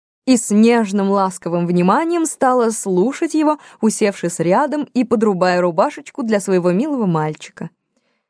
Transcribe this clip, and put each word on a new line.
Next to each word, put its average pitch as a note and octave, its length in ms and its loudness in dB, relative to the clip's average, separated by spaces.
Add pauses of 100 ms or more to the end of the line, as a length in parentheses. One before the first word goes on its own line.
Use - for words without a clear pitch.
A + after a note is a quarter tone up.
(240)
и B3+ 120 4
с - 140 -4
нежным G#3 600 2
ласковым F#3 560 -2
вниманием C4+ 600 0
стала B3+ 440 0
слушать A3 640 -2
его, D4+ 240 0 (220)
усевшись G3+ 580 -2
рядом B3 540 0
и B3 120 0
подрубая F#3 560 0
рубашечку G3+ 640 -2
для A3 180 0
своего F3+ 320 0
милого B3 340 -2
мальчика. D#3 640 -4 (600)